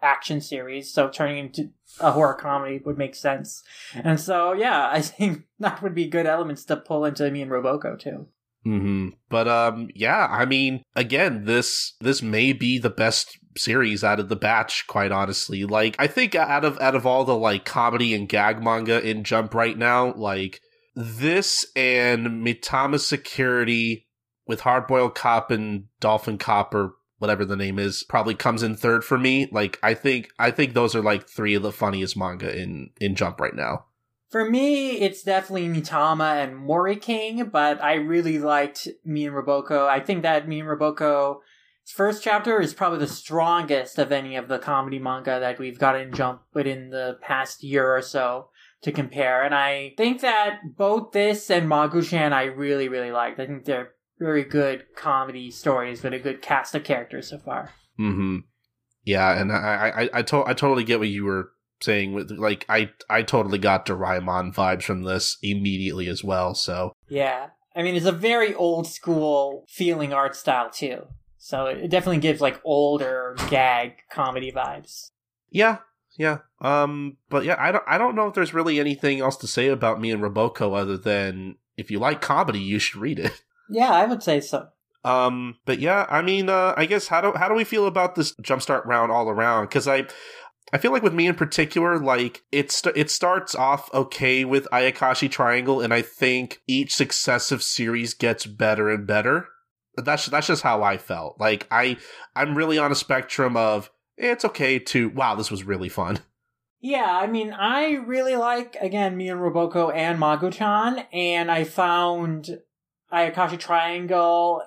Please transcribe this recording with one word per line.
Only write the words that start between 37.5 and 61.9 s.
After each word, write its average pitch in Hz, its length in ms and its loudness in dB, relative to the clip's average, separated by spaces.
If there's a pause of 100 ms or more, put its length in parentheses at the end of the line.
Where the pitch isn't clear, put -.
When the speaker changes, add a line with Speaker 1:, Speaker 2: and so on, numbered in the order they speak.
Speaker 1:
but 147 300 2
I 151 120 4
really 160 440 2
liked 147 500 0 (160)
Me 151 220 -4
and 143 80 -8
Roboco. 139 520 0
I 139 140 2
think 175 220 -2
that 156 260 2
Me 156 120 -6
and 156 80 -8
Roboco's 147 720 0 (560)
first 208 280 0
chapter 214 380 2
is 151 140 -2
probably 170 240 0
the 147 80 0
strongest 160 920 0
of 139 140 0
any 135 220 -2
of 123 140 -8
the 131 100 -2
comedy 135 400 -2
manga 131 420 -4
that 123 180 -2
we've 127 200 -10
gotten 131 300 2
in 127 60 -14
Jump 127 280 -4 (120)
within 135 360 -4
the 127 320 -6
past 135 400 -4
year 135 320 2
or 127 80 0
so 127 460 -4 (340)
to 151 100 -4
compare. 131 520 0
And 143 100 0
I 139 420 0
think 240 240 0
that 208 560 0
both 208 360 0
this 208 360 2
and 175 200 2
Magu-chan 151 640 2
I 135 120 2
really, 139 440 -2
really 123 240 -4
liked. 117 280 -2
I 131 60 -6
think 135 180 -10
they're 127 280 -4 (260)
very 151 260 0
good 139 420 0 (100)
comedy 131 540 -2
stories 123 520 -2
with 127 100 -4
a 131 60 -4
good 131 240 -6
cast 135 320 -2
of 147 100 -4
characters 131 460 -4
so 147 80 -12
far. 135 320 -8 (280)
Speaker 2:
Mm-hmm. 98 400 -2 (640)
Yeah, 95 360 2
and 101 120 0
I, 98 40 2
I, 104 460 0
I, 117 120 -2
I 120 80 0
to-, 143 220 0
I 127 80 0
totally 127 320 0
get 117 140 2
what 107 100 0
you 101 160 -4
were 95 280 -4 (280)
saying 98 340 0